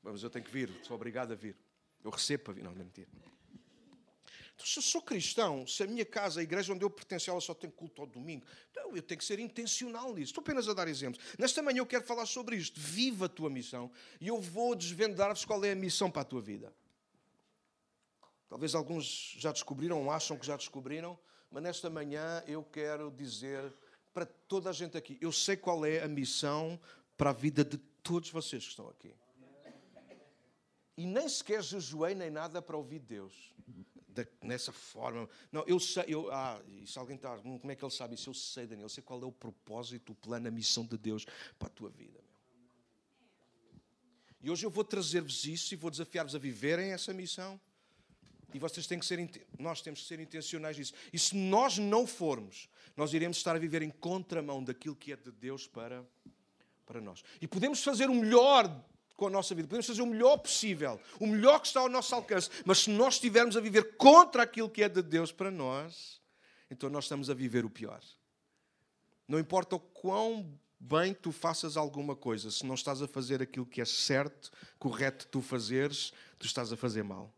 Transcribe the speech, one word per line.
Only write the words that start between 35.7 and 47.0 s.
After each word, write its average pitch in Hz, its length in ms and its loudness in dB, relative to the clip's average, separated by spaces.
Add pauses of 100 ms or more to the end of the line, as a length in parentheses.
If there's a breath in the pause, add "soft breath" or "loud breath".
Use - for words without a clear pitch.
sei, - 260 -2
eu, 151 240 -4
ah, 131 380 -6
e 98 180 -20
se - 120 -12
alguém 131 180 -12
está, 123 200 -10
"Hum, 123 220 -12
como 135 140 -12
é - 20 -8
que - 80 -14
ele 135 80 -8
sabe 120 240 -8
isso?" - 140 -12
Eu 131 60 -12
sei, - 320 -10
Daniel, 107 180 -14
eu 107 60 -12
sei 120 120 -14
qual 127 200 -14
é - 20 -10
o 127 80 -8
propósito, 117 800 -12
o - 20 -14
plano, 117 340 -8
a - 20 -4
missão 113 340 -2
de 113 140 -8
Deus 107 260 -4 (340 loud breath)
para - 100 -8
a - 20 -14
tua 107 180 -16
vida, - 340 -20
meu. - 1600 -20 (640 soft breath)
E 135 80 -4
hoje 180 160 -2
eu 202 40 0
vou 196 140 0
trazer-vos 165 640 -2
isso - 260 -6
e 185 60 -10
vou 165 120 -6
desafiar-vos 151 440 -6
a 151 40 -4
viverem 143 540 -2
essa 185 220 -6